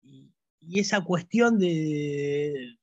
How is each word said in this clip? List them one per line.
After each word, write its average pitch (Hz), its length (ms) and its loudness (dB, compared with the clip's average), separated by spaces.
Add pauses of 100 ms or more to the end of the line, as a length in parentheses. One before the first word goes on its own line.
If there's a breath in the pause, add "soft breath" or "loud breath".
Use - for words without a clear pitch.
y, 135 300 -20 (300)
y 170 180 -2
esa 202 220 0
cuestión 214 580 2
de 147 1200 -2